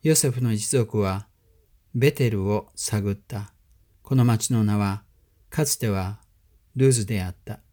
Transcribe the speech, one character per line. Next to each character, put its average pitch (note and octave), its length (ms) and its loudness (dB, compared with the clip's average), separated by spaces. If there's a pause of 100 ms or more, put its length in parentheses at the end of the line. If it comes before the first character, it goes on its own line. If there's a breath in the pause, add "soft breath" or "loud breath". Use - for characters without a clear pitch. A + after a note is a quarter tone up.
ヨ D#3 140 4
セ C#3 160 2
フ B2 100 -4
の A#2+ 100 2
一 G#2+ 160 -2
族 A2+ 300 0
は、 G2 300 -2 (640)
ベ C3+ 180 2
テ B2+ 160 -2
ル G2 180 0
を G#2 300 -2
探 G2+ 360 -4
っ G2+ 40 -2
た。 - 380 -12 (480)
こ - 140 -2
の B2 100 6
町 A#2 260 2
の A2+ 120 2
名 G#2 160 2
は、 G2+ 240 -2 (480)
か D#3 120 -2
つ - 140 -2
て A2+ 120 -2
は F#2+ 300 -4 (560)
ル C3 160 4
ズ A2+ 140 0
で G2 180 -4
あ F2+ 60 -4
っ F2 60 -12 (100)
た。 - 140 -12 (140)